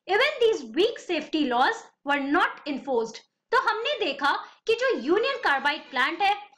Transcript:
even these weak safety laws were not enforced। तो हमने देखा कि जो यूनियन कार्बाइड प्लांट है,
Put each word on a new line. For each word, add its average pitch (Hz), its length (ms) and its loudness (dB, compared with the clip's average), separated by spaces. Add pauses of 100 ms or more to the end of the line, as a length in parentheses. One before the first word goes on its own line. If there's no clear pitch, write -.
even 508 320 2
these 440 240 2 (140)
weak 392 220 2
safety 320 420 -2 (100)
laws 285 320 2 (200)
were 285 160 0
not 294 520 0
enforced। 240 480 -4 (320)
तो 480 160 4
हमने 453 320 -2
देखा 277 320 0 (360)
कि 453 140 2
जो 523 80 2 (100)
यूनियन 440 440 0
कार्बाइड 294 460 0
प्लांट 294 320 -2
है, 403 140 2 (220)